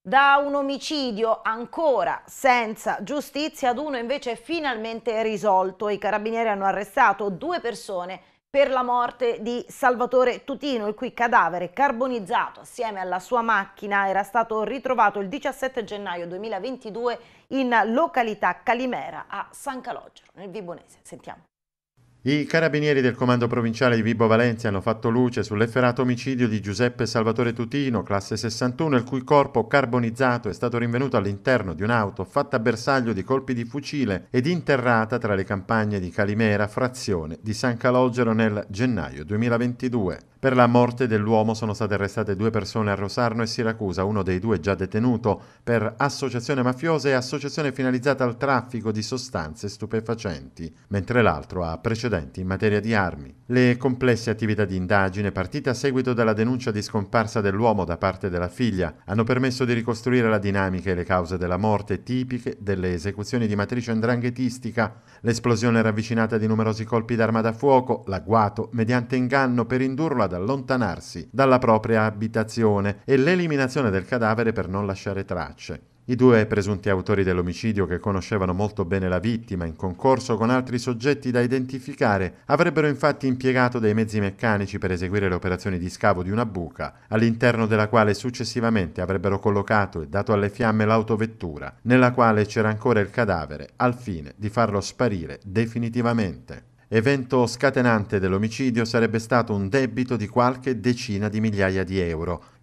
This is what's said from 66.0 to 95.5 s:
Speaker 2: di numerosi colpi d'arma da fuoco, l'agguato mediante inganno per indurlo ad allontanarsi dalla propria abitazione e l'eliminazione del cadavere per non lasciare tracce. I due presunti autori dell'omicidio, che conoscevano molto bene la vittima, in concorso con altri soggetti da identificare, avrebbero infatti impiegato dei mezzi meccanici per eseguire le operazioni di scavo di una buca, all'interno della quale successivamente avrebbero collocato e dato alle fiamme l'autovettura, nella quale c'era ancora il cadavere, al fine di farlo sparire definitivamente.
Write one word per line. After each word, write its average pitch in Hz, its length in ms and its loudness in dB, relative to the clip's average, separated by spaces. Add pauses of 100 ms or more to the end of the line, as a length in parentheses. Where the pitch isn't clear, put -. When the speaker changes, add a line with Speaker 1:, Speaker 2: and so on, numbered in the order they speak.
Speaker 2:
di 107 80 0
numerosi 110 380 0
colpi 113 320 -2
d'arma 113 240 2
da 113 120 0
fuoco, 131 540 2
l'agguato 101 640 0
mediante 120 440 0
inganno 127 480 2
per 123 160 0
indurlo 131 420 0
ad 90 140 0
allontanarsi 123 920 -2
dalla 127 280 4
propria 113 460 4
abitazione 110 1000 0
e 135 120 2
l'eliminazione 143 760 2
del 92 140 0
cadavere 113 480 0
per 95 160 -4
non 98 160 -2
lasciare 98 400 -4
tracce. 85 560 -8 (280)
I 127 60 0
due 117 320 8
presunti 101 420 -2
autori 98 360 2
dell'omicidio, 90 640 0
che 85 120 -4
conoscevano 95 540 -2
molto 101 320 -2
bene 92 240 -2
la 90 100 2
vittima, 104 460 -4
in 82 100 -6
concorso 113 640 0
con 113 140 2
altri 123 280 0
soggetti 127 520 -2
da 123 100 2
identificare, 127 1040 0
avrebbero 151 400 2
infatti 143 400 0
impiegato 127 520 2
dei 107 160 2
mezzi 107 260 0
meccanici 101 580 -2
per 92 140 -2
eseguire 92 360 0
le 90 60 0
operazioni 92 440 -2
di 90 100 -4
scavo 90 340 0
di 90 80 -4
una 110 160 0
buca, 85 480 -8 (140)
all'interno 113 580 2
della 107 220 2
quale 107 240 4
successivamente 113 880 -2
avrebbero 95 380 0
collocato 101 640 0
e 76 40 -10
dato 98 260 -2
alle 101 180 2
fiamme 110 340 0
l'autovettura, 107 960 -2
nella 123 300 6
quale 113 340 4
c'era 107 220 0
ancora 110 320 2
il 98 100 0
cadavere, 78 680 -2
al 123 180 2
fine 98 420 -10
di 104 120 -6
farlo 104 320 0
sparire 92 640 -4
definitivamente. 117 1300 -2 (140)